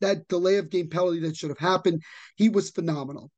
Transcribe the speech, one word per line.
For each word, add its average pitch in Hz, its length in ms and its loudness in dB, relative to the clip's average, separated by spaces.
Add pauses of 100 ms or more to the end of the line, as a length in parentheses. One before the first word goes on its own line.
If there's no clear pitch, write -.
that 196 280 0
delay 185 300 2
of 180 120 -4
game 180 180 -2
penalty 170 320 0
that 160 160 -4
should 156 140 -8
have 135 80 -10
happened, 175 440 2 (340)
he 214 120 6
was 202 220 2
phenomenal. 147 680 -6